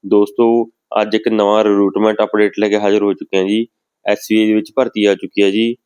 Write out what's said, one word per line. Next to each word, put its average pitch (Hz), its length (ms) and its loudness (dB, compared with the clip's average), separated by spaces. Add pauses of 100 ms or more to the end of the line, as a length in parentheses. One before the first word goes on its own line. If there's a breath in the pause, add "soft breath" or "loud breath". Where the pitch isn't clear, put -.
ਦੋਸਤੋ, 113 640 0 (300)
ਅੱਜ 107 140 -2
ਇੱਕ 110 120 -2
ਨਵਾਂ 107 360 2
ਰਿਕਰੂਟਮੈਂਟ 104 600 0
ਅਪਡੇਟ 104 360 0
ਲੈ 104 100 0
ਕੇ 104 80 0
ਹਾਜ਼ਰ 104 260 0
ਹੋ 101 100 0
ਚੁੱਕੇ - 240 -6
ਹਾਂ 95 80 0
ਜੀ। 110 220 -2 (380)
ਐਸ 104 160 -2
ਸੀ - 140 -4
ਏ 107 100 2
ਦੇ 107 80 0
ਵਿੱਚ 107 220 -2
ਭਰਤੀ 113 300 -2
ਆ 101 100 2
ਚੁੱਕੀ 95 280 -4
ਹੈ 98 80 2
ਜੀ। 113 240 -2 (100)